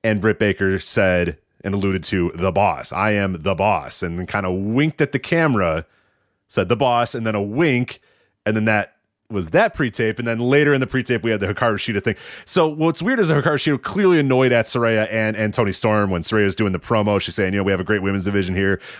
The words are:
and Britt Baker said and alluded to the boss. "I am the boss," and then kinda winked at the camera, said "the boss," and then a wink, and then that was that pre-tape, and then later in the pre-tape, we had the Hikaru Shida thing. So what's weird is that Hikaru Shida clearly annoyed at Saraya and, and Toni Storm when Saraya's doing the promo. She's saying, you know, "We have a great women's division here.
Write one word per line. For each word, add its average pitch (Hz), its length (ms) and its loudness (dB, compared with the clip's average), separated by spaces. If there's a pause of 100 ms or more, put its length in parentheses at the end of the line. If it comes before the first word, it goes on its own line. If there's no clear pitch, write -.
and 110 160 2
Britt 104 200 2
Baker 98 400 0
said 90 580 0 (260)
and 98 120 -4
alluded 95 300 -2
to 87 280 0
the 90 180 -2
boss. 87 400 0
"I 104 200 0
am 101 220 0 (100)
the 98 100 0
boss," 85 480 -2
and 85 160 -6
then 90 80 -6
kinda 95 260 -4
winked 110 480 -2
at 147 120 0
the 135 80 -2
camera, 104 680 0 (640)
said 92 220 -2
"the 120 60 4
boss," 120 380 0
and 113 120 -6
then 110 100 -2
a 104 60 0
wink, 123 600 0 (460)
and 107 80 0
then 110 100 0
that 107 300 0 (340)
was 87 220 -4
that 208 240 2
pre-tape, 113 440 -2
and 120 80 -4
then 117 120 -2
later 143 340 4
in 131 80 2
the 127 60 -2
pre-tape, 123 360 -2
we 117 80 0
had 104 80 0
the 95 80 0
Hikaru 107 280 0
Shida 101 280 -4
thing. 104 120 0 (300)
So 165 220 2
what's 156 340 0
weird 240 180 0
is 180 100 2
that 143 140 2
Hikaru 160 140 2
Shida 143 240 0
clearly 180 380 2
annoyed 131 320 4
at 117 140 2
Saraya 113 440 0
and, 110 280 -2
and 107 160 -2
Toni 104 180 2
Storm 104 380 2
when 87 140 -2
Saraya's 101 320 0
doing 104 180 0
the 85 60 -4
promo. 104 420 0
She's - 140 -8
saying, 95 180 0
you 101 60 0
know, 98 40 -2
"We 98 80 0
have 92 80 0
a 92 60 -4
great 104 160 0
women's 98 240 -2
division 98 300 0
here. 98 260 0 (180)